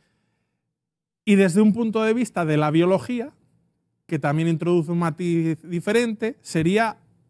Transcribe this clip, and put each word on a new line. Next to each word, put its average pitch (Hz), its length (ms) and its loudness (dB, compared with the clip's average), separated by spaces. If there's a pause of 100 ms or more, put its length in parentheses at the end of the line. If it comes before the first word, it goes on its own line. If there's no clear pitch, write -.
(1200)
Y 208 100 4
desde 190 260 4
un 214 120 6
punto 220 300 -2
de 220 120 2
vista 214 300 -4
de 156 120 0
la 151 140 0
biología, 190 600 0 (760)
que 160 120 -4
también 156 300 0
introduce 170 420 0
un 175 100 -2
matiz 165 640 -2
diferente, 220 760 -4
sería 196 580 -2 (320)